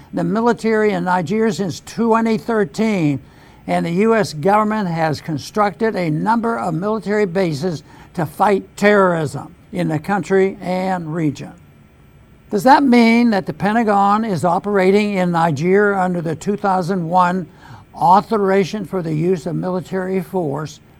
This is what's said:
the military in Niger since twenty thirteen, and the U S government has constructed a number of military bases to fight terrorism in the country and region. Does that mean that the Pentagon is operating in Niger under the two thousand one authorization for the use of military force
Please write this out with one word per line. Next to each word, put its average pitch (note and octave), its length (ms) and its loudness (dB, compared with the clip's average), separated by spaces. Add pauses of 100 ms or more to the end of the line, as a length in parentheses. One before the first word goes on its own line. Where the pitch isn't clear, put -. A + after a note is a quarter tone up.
(140)
the F3 100 -2
military G#3+ 680 0
in F3 120 -2
Niger F#3 480 0
since E3 280 -6
twenty A3+ 580 0
thirteen, G3+ 840 0 (460)
and F3+ 180 0
the E3+ 60 -4
U G#3+ 240 2
S G#3 180 0
government G3+ 560 0
has D#3+ 320 -2
constructed G3+ 760 -2
a F3+ 120 -2
number G#3+ 480 -2
of G#3 160 -4
military G#3 540 -2
bases E3+ 560 -2 (320)
to F3 100 -4
fight F#3+ 540 -2
terrorism F3+ 760 2 (180)
in F3 160 -4
the D3+ 100 -2
country F#3+ 640 0
and F3+ 500 -4
region. D#3 400 -4 (960)
Does G3+ 140 -2
that C#4+ 220 6
mean A#3+ 460 6
that G3 140 0
the E3+ 80 -6
Pentagon G#3 720 2
is F3+ 220 -2
operating G3 680 2
in F3+ 180 0
Niger F3 600 2
under F3+ 280 -2
the D#3+ 140 -4
two G3 200 -4
thousand F#3 500 -2
one F3+ 440 0 (420)
authorization F#3+ 920 2
for F#3+ 160 -6
the D#3+ 120 -4
use E3+ 300 -2
of D#3+ 120 -6
military F#3 640 -4
force D#3 580 -6 (200)